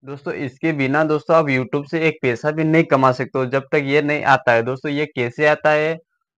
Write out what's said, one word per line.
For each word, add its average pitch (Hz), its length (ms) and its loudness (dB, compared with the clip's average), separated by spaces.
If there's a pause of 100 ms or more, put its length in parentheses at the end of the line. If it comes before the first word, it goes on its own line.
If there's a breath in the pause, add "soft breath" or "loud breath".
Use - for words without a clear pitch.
दोस्तों, 139 320 -10
इसके 156 380 -4
बिना 139 300 0
दोस्तों 156 320 0
आप 160 120 4
YouTube 135 420 -2
से 165 180 -4
एक 156 140 -2
पैसा 131 300 -2
भी 156 120 -2
नहीं 160 220 4
कमा 135 280 4
सकते 131 260 -4
हो 131 80 0
जब 131 240 -4
तक 151 140 0
ये 139 160 2
नहीं 147 240 -2
आता 131 260 2
है। 117 120 2
दोस्तों, 131 280 -6
ये 147 160 -2
कैसे 135 400 -2
आता 151 240 2
है 156 260 0 (400)